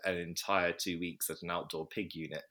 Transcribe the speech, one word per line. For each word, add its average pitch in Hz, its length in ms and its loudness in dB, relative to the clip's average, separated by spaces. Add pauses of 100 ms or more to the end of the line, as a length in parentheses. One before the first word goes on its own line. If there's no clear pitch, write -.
an 92 140 2
entire 87 560 2
two 85 260 0
weeks 85 300 -2
at 82 120 -6
an 87 80 -4
outdoor 80 380 -2
pig 92 260 -4
unit 76 380 -6